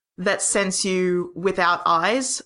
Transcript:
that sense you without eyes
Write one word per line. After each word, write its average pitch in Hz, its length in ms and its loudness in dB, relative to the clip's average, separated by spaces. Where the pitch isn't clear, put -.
that 190 240 0
sense 196 440 0
you 180 500 0
without 175 500 0
eyes 190 600 0